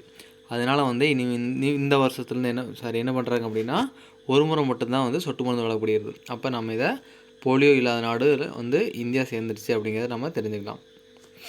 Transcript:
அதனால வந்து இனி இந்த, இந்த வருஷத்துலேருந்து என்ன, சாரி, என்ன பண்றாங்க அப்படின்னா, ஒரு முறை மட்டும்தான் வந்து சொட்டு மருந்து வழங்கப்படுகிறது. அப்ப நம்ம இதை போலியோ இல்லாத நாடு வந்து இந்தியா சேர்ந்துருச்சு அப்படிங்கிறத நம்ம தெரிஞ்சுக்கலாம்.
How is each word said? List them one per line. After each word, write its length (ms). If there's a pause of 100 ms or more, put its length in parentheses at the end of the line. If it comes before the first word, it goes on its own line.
(500)
அதனால 340
வந்து 260
இனி 140 (100)
இந்த, 320
இந்த 320
வருஷத்துலேருந்து 560
என்ன, 200
சாரி, 240
என்ன 160
பண்றாங்க 340
அப்படின்னா, 300 (480)
ஒரு 200
முறை 200
மட்டும்தான் 380
வந்து 160
சொட்டு 240
மருந்து 200
வழங்கப்படுகிறது. 500 (120)
அப்ப 240
நம்ம 240
இதை 160 (540)
போலியோ 320
இல்லாத 260
நாடு 260 (280)
வந்து 380
இந்தியா 300
சேர்ந்துருச்சு 520
அப்படிங்கிறத 320
நம்ம 220
தெரிஞ்சுக்கலாம். 520 (680)